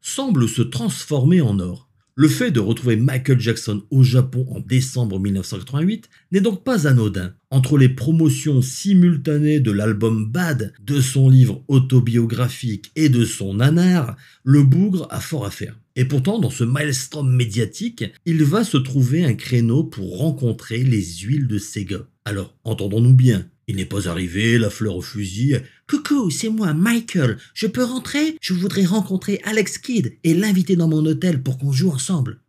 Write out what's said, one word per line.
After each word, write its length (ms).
semble 480
se 120
transformer 760
en 200
or. 300
Le 120
fait 220
de 100
retrouver 340
Michael 460
Jackson 480
au 120
Japon 480
en 120
décembre 580
mille 140
neuf 140
cent 100
quatre-vingt-huit 500
n'est 80
donc 240
pas 240
anodin. 460
Entre 280
les 120
promotions 720
simultanées 1000
de 120
l'album 600
Bad, 400
de 200
son 280
livre 380
autobiographique 1300
et 140
de 160
son 300
nanar, 600
le 180
bougre 460
a 100
fort 260
à 60
faire. 260
Et 80
pourtant, 340
dans 100
ce 140
maelstrom 680
médiatique, 760
il 180
va 200
se 140
trouver 480
un 80
créneau 500
pour 340
rencontrer 680
les 200
huiles 440
de 100
Sega. 500
Alors, 400
entendons-nous 480
bien, 340
il 100
n'est 80
pas 240
arrivé, 480
la 120
fleur 280
au 40
fusil. « 540
Coucou, 440
c'est 180
moi, 240
Michael. 640
Je 140
peux 160
rentrer ? 580
Je 120
voudrais 300
rencontrer 640
Alex 320
Kidd 480
et 80
l'inviter 420
dans 140
mon 160
hôtel 360
pour 160
qu'on 140
joue 200
ensemble. » 580